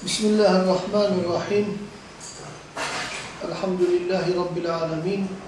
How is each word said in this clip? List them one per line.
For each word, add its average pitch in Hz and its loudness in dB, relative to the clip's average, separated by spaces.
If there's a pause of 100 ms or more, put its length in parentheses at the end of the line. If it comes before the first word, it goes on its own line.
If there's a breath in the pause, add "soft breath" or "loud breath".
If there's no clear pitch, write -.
بسم 214 0
الله 208 6
الرحمن 190 2 (120)
الرحيم. 185 0 (1800)
الحمد 180 0 (120)
لله 175 2 (140)
رب 170 -2
العالمين. 165 -2 (260)